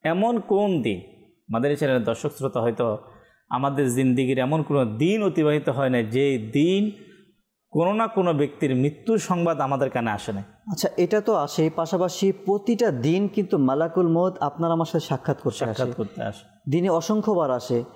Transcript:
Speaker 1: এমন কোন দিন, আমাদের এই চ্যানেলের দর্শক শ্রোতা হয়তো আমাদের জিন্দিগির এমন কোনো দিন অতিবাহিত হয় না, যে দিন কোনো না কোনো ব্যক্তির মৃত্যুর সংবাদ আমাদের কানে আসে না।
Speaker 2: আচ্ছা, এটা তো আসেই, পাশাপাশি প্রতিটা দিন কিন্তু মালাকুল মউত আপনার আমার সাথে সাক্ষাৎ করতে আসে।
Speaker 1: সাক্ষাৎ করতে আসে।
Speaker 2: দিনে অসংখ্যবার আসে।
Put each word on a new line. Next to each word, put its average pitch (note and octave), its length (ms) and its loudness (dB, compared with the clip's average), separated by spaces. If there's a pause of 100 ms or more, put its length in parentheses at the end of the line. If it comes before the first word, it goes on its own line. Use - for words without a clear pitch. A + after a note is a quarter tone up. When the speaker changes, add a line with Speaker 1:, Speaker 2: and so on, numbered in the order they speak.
Speaker 1:
এমন G3+ 360 0
কোন F#3+ 420 2
দিন, G2+ 180 -2 (480)
আমাদের A#2+ 220 0
এই D3 60 0
চ্যানেলের C3 280 0
দর্শক A#2+ 280 -4
শ্রোতা C3+ 280 -4
হয়তো A2+ 380 0 (520)
আমাদের C3+ 440 0
জিন্দিগির B2+ 440 2
এমন D3 240 0
কোনো C#3+ 220 2
দিন D#3 380 0
অতিবাহিত D3+ 460 2
হয় C3 220 0
না, A#2+ 120 2
যে A#2 500 0
দিন F#3+ 380 2 (800)
কোনো F3 220 0
না A3 140 0
কোনো F#3+ 260 0
ব্যক্তির C#3 440 0
মৃত্যুর D3 420 0
সংবাদ E3+ 420 0
আমাদের C3+ 300 0
কানে A#2 200 -2
আসে G#2 220 -4
না। G2 120 -6 (260)
Speaker 2:
আচ্ছা, F#3 260 -2
এটা G3 240 2
তো G#3+ 140 0
আসেই, D#3 360 0
পাশাপাশি F3 640 0
প্রতিটা G3+ 580 0
দিন D#3+ 380 0
কিন্তু G3+ 300 -2
মালাকুল D#3+ 500 2
মউত F3+ 320 2
আপনার E3 320 -2
আমার E3 140 0
সাথে D#3 180 -2
সাক্ষাৎ - 360 -4
করতে C3 240 -4
আসে। A2+ 100 -2
Speaker 1:
সাক্ষাৎ B2 220 -4
করতে A2 260 -6
আসে। - 480 -10
Speaker 2:
দিনে F3 200 2
অসংখ্যবার F3 600 0
আসে। B2 340 -2 (120)